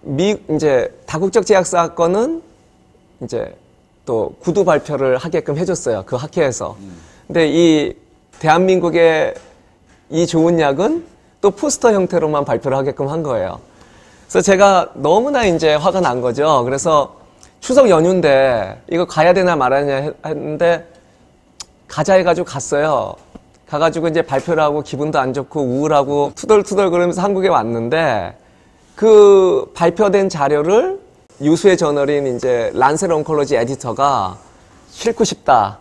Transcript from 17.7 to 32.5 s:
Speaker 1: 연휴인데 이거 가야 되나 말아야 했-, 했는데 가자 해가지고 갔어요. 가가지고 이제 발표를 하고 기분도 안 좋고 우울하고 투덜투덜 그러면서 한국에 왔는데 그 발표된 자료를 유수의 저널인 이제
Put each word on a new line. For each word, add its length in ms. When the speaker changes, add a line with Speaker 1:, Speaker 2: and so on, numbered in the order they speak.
Speaker 1:
연휴인데 1000
이거 160
가야 260
되나 220
말아야 400
했-, 320
했는데 640
가자 280
해가지고 300
갔어요. 680
가가지고 400
이제 140
발표를 380
하고 220
기분도 380
안 120
좋고 280
우울하고 720
투덜투덜 560
그러면서 320
한국에 240
왔는데 880
그 760
발표된 560
자료를 680
유수의 360
저널인 580
이제 400